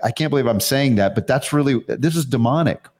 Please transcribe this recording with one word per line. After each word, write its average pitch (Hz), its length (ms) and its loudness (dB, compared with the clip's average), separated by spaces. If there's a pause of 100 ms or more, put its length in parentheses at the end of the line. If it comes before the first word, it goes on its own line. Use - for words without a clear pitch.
"I 117 80 0
can't 151 200 -4
believe 135 160 0
I'm 113 120 2
saying 135 360 0
that," 98 200 2
but 110 120 -4
that's 131 260 -2
really, 139 340 0
this 160 300 -2
is 160 80 -2
demonic. 127 640 0 (120)